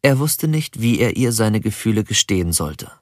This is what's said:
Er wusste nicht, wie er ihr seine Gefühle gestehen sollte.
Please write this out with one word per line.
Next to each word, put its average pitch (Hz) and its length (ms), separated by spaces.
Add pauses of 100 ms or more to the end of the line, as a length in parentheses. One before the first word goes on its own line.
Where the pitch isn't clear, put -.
Er 139 160
wusste 156 300
nicht, 156 320
wie 117 180
er 113 180
ihr 120 160
seine 110 280
Gefühle 107 440
gestehen 92 480
sollte. 76 380 (120)